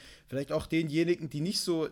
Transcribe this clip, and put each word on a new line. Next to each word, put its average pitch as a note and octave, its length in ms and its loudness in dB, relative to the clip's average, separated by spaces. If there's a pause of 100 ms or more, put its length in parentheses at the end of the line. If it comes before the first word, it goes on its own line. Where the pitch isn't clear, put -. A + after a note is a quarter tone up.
(280)
vielleicht C#3 240 -6
auch D3+ 160 -2
denjenigen, D#3+ 640 2
die D3 120 -4
nicht F#3 200 0
so D#3+ 300 0